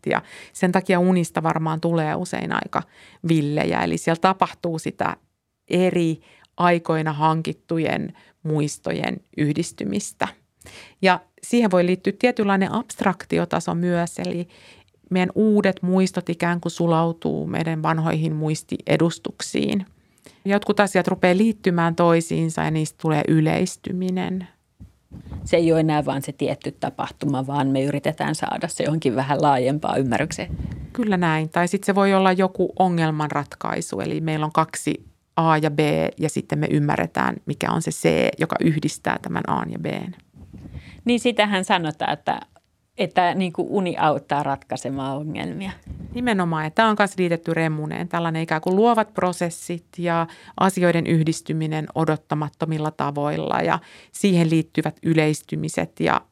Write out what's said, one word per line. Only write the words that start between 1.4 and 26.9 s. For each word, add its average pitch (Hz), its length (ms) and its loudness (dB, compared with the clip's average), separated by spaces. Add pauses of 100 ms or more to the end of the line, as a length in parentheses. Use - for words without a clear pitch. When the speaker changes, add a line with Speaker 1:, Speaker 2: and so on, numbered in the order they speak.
Speaker 1:
varmaan 160 380 0
tulee 160 340 0
usein - 360 -6
aika - 320 -4 (440)
villejä. 147 560 0
Eli - 140 -2
siellä 165 240 -2
tapahtuu 175 580 0
sitä - 380 -4 (500)
eri 175 540 0 (360)
aikoina 165 560 2
hankittujen 160 1000 -2 (300)
muistojen 151 760 -2 (200)
yhdistymistä. 175 920 -4 (760)
Ja 180 180 4 (240)
siihen 233 280 2
voi 180 140 4
liittyä 185 340 0
tietynlainen 202 520 2
abstraktiotaso 175 1040 -2
myös, 175 440 0
eli 175 280 -6 (640)
meidän 180 260 2
uudet 208 460 4
muistot 185 480 2
ikään 170 320 -2
kuin 170 100 -4
sulautuu 165 760 0
meidän 160 360 -2
vanhoihin 160 520 0
muistiedustuksiin. - 1500 -2 (600)
Jotkut 202 340 0
asiat 190 280 2
rupeaa 185 300 4
liittymään 175 580 2
toisiinsa 165 680 2
ja 156 80 0
niistä 156 300 -2
tulee 151 260 2
yleistyminen. 185 1200 0 (960)
Speaker 2:
Se - 140 2
ei 165 140 4
ole 160 80 4
enää 151 260 2
vaan 139 160 -4
se 147 100 -10
tietty 139 400 -4
tapahtuma, - 760 -6